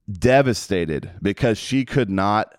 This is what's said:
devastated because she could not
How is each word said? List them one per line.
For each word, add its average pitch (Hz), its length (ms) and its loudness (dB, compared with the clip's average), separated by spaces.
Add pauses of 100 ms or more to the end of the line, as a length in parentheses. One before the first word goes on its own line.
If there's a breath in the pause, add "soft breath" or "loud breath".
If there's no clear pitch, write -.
devastated 98 1000 0 (100)
because 104 360 0
she 131 260 -2
could 123 260 0
not 101 500 0